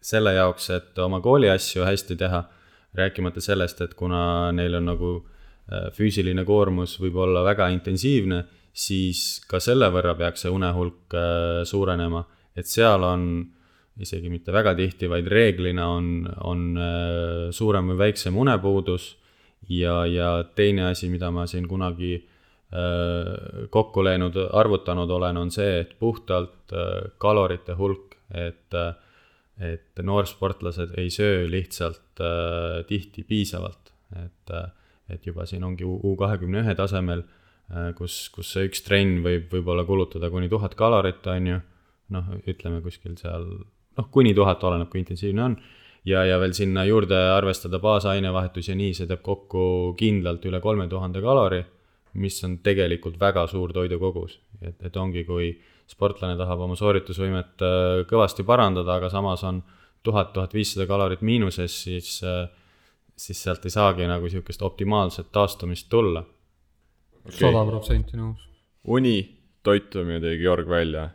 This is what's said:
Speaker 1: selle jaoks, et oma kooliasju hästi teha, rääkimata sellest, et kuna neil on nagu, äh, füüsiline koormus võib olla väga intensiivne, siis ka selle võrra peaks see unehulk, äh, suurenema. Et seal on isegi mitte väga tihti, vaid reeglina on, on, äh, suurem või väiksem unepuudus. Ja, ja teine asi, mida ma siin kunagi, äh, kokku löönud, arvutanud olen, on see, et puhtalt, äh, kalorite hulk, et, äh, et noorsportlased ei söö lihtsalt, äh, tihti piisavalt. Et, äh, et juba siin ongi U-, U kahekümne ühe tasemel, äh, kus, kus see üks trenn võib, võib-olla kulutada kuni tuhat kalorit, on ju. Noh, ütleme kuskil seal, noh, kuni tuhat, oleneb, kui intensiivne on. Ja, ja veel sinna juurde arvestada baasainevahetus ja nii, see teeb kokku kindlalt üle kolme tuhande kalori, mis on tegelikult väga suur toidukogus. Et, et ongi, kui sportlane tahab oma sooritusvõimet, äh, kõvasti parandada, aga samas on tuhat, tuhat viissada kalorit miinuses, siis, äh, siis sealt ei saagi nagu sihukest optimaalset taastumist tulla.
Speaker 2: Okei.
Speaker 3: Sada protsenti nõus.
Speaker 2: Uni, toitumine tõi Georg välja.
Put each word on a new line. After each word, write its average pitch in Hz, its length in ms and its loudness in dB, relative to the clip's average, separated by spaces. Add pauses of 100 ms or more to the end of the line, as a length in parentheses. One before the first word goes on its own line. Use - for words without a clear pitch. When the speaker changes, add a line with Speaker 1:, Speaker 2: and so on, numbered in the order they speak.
Speaker 1:
selle 107 320 2
jaoks, 92 340 2
et 92 320 -6
oma 92 160 0
kooliasju 98 640 4
hästi 95 320 0
teha, 90 280 0 (520)
rääkimata 90 480 -2
sellest, 95 380 -2
et 87 180 -6
kuna 87 560 0
neil 87 240 0
on 87 140 0
nagu, 87 160 -2 (580)
äh, 95 240 -6
füüsiline 92 560 0
koormus 95 540 2
võib 90 240 -2
olla 90 180 2
väga 98 300 2
intensiivne, 95 720 0 (260)
siis - 760 -2
ka 95 100 0
selle 120 320 4
võrra 87 240 2
peaks 85 300 -4
see 90 100 0
unehulk, 90 560 -2
äh, 85 560 0
suurenema. 87 560 0 (320)
Et 90 140 -10
seal 107 340 6
on 90 240 2 (720)
isegi 87 340 -8
mitte 87 220 -6
väga 101 220 4
tihti, 90 360 -2
vaid 87 200 -2
reeglina 90 560 4
on, 87 200 0 (360)
on, 87 200 -2 (140)
äh, 85 760 -2
suurem 98 380 2
või 90 120 -2
väiksem 101 320 0
unepuudus. 98 760 0 (580)
Ja, 87 340 2
ja 87 380 0 (120)
teine 101 360 2
asi, 90 180 -4
mida 87 240 -2
ma 87 160 -4
siin 90 180 -6
kunagi, 90 520 -4 (560)
äh, 87 960 -4
kokku 110 320 2
löönud, 90 320 2 (180)
arvutanud 92 560 2
olen, 90 280 0
on 87 140 -4
see, 98 300 0
et - 180 -10
puhtalt, 92 720 -4
äh, 90 340 -4 (100)
kalorite 92 640 2
hulk, 98 380 -2 (120)
et, 87 440 -10
äh, 85 200 -2 (640)
et 87 460 -8
noorsportlased 90 960 -2
ei 90 100 -2
söö 95 400 2
lihtsalt, 87 720 -6
äh, 85 640 -2
tihti 95 380 -6
piisavalt. 90 680 -4 (180)
Et, 87 400 -14
äh, 87 180 -8 (400)
et 87 160 -12
juba 87 200 -8
siin 90 180 -8
ongi 90 220 -6
U-, 92 180 -6
U 98 160 0
kahekümne 98 420 0
ühe 107 140 0
tasemel, 92 480 -2 (480)
äh, 87 240 -6
kus, - 340 -10
kus - 240 -14
see 95 140 0
üks - 160 -8
trenn 98 400 4
võib, 87 260 0
võib-olla 87 380 0
kulutada 90 420 -2
kuni 90 220 -2
tuhat 101 240 -2
kalorit, 104 520 2
on 90 200 -2
ju. 90 140 -2 (520)
Noh, 92 220 -6 (100)
ütleme 85 400 -6
kuskil 85 320 -12
seal, 85 300 -10 (500)
noh, 117 140 -6
kuni 123 240 8
tuhat, 98 280 6
oleneb, 85 280 0
kui 92 100 -4
intensiivne 98 420 -4
on. 123 120 0 (500)
Ja, 95 220 2
ja 92 100 4
veel 92 160 2
sinna 95 320 0
juurde 98 320 4 (160)
arvestada 95 480 0
baasainevahetus 95 880 0
ja 95 80 -2
nii, 98 160 0
see 87 160 -6
teeb 90 160 -4
kokku 90 720 -2
kindlalt 92 480 0
üle 92 160 -2
kolme 104 300 0
tuhande 92 320 -4
kalori, 104 400 4 (580)
mis 95 240 -2
on 90 180 -4
tegelikult 87 560 0
väga 92 300 2
suur 90 240 -4
toidukogus. 87 640 -4 (240)
Et, 87 140 -12 (100)
et 90 160 -6
ongi, 87 240 -4
kui 87 240 -2 (400)
sportlane 92 480 -2
tahab 90 300 -2
oma 90 100 -4
sooritusvõimet, 95 880 0
äh, 90 440 2
kõvasti 101 360 2
parandada, 95 540 4
aga 90 140 -2
samas 98 360 -2
on 90 140 -6 (420)
tuhat, 104 320 0
tuhat 95 160 -4
viissada 101 360 -2
kalorit 98 360 0
miinuses, 98 480 0 (140)
siis, 90 380 -8
äh, 90 200 -2 (720)
siis - 240 -12
sealt 90 240 -4
ei 87 80 -6
saagi 95 360 2
nagu 87 200 -2
sihukest 87 320 -8
optimaalset 98 720 -2
taastumist 95 560 0
tulla. 98 320 2 (1040)
Speaker 2:
Okei. - 140 -16
Speaker 3:
Sada 113 260 4
protsenti 110 560 -2
nõus. 110 240 -8 (400)
Speaker 2:
Uni, 120 320 2 (480)
toitumine 92 560 2
tõi 82 160 0
Georg 85 320 2
välja. 82 460 0